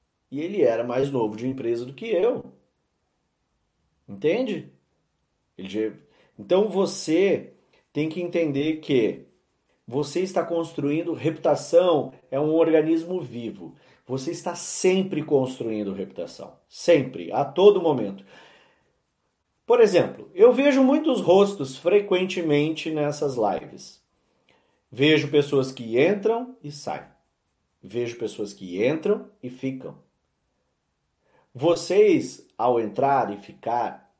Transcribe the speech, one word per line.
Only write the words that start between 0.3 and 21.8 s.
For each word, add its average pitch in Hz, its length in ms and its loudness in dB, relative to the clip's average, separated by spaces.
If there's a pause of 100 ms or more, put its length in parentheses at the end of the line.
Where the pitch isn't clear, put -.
E 139 100 -10
ele 185 220 -2
era 117 200 2
mais 127 280 -2
novo 110 260 -2
de 120 100 -8
empresa 120 380 -4
do 135 80 -16
que 226 140 -14
eu. 226 400 0 (1600)
Entende? 160 640 -4 (840)
Ele 92 100 -14
já, 107 240 -4 (460)
então, 180 280 2
você 180 840 -2 (400)
tem 151 160 -2
que 175 140 -6
entender 156 540 -2
que 120 500 0 (600)
você 147 340 -4
está 185 220 -2
construindo 165 720 -4
reputação, 156 1040 2 (160)
é 135 100 -2
um 156 140 0
organismo 160 640 2
vivo. 107 560 -10 (300)
Você 135 240 -6
está 170 240 -6
sempre 185 680 0
construindo 113 680 0
reputação. - 640 -12 (140)
Sempre, 123 600 0
a 127 140 0
todo 190 380 4
momento. 113 420 -2 (1400)
Por 240 140 4
exemplo, 180 540 2
eu 220 180 8
vejo 269 300 4
muitos 277 400 2
rostos 190 560 2
frequentemente 175 1120 0